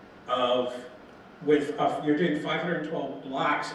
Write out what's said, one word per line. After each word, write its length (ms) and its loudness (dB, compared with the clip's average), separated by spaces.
of, 460 2
with, 360 4
of, 260 0
you're 140 4
doing 220 2
five 200 -2
hundred 280 -2
twelve 360 -6
blocks 500 -2